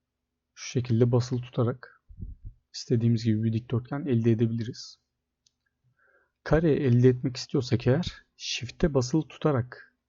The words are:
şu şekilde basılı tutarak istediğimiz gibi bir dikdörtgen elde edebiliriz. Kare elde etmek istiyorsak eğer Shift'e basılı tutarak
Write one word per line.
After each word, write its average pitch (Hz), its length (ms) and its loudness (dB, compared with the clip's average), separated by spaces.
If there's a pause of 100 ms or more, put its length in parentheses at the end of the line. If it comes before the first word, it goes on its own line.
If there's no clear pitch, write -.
(540)
şu - 160 -16
şekilde 120 420 0
basılı 123 300 0
tutarak - 640 -6 (680)
istediğimiz 117 500 0
gibi 110 200 0
bir 113 100 0
dikdörtgen 123 520 -4
elde 117 260 2
edebiliriz. 113 680 -4 (1400)
Kare 160 280 4
elde 127 380 4
etmek 123 280 0
istiyorsak - 500 -2
eğer 147 180 2 (320)
Shift'e - 560 -4
basılı 139 340 0
tutarak - 680 -4 (140)